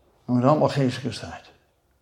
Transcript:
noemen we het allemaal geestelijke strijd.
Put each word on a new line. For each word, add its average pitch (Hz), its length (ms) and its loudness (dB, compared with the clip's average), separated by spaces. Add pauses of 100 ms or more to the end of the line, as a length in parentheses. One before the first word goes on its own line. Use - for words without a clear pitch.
(240)
noemen 123 200 0
we 135 60 6
het - 0 -
allemaal 151 260 2
geestelijke 139 400 -2
strijd. - 340 -16 (520)